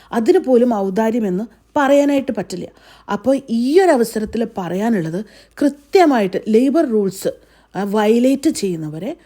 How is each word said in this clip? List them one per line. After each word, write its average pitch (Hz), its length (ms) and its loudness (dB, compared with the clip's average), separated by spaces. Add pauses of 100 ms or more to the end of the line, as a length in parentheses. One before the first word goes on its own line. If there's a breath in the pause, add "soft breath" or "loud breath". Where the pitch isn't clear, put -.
(100)
അതിന് 233 280 2
പോലും 254 360 2
ഔദാര്യം 214 520 -2
എന്ന് 190 200 -4 (300 soft breath)
പറയാനായിട്ട് 285 560 0
പറ്റില്ല. 180 360 -10 (400 soft breath)
അപ്പോൾ 208 260 0 (160)
ഈ 226 140 -2 (160)
ഒരു 370 120 6
അവസരത്തിൽ 226 520 -2 (140)
പറയാനുള്ളത് 185 640 -2 (380 loud breath)
കൃത്യമായിട്ട് 285 920 2
ലേബർ 262 420 2
റൂൾസ്, 196 420 -2 (420 soft breath)
ആ, 175 100 -6
വയലേറ്റ് 233 680 2
ചെയ്യുന്നവരെ 165 640 -6 (120 soft breath)